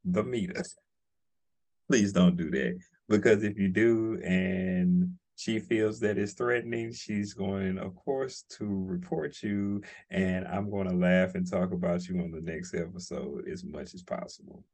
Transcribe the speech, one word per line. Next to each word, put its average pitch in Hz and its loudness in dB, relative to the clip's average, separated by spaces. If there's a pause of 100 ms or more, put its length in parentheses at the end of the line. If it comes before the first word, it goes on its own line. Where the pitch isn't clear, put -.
the 92 2
meter. 117 -2 (1300)
Please 104 4
don't 90 8
do 80 -4
that. 62 -2 (300)
Because 107 6
if 104 -2
you 98 2
do 110 4
and 180 2 (220)
she 110 -2
feels 107 0
that 104 2
it's 101 -2
threatening, 117 -2
she's 104 -4
going, 98 -2
of 90 -8
course, 135 -4 (120)
to 110 -8 (220)
report 90 -6
you, 101 -2 (260)
and 92 0
I'm 101 -4
gonna 95 -2
laugh 90 4
and 90 -2
talk 90 0
about 87 -2
you 90 -2
on 85 -6
the 80 -10
next 82 -8
episode 85 -8
as - -10
much 73 -12
as - -16
possible. - -12 (120)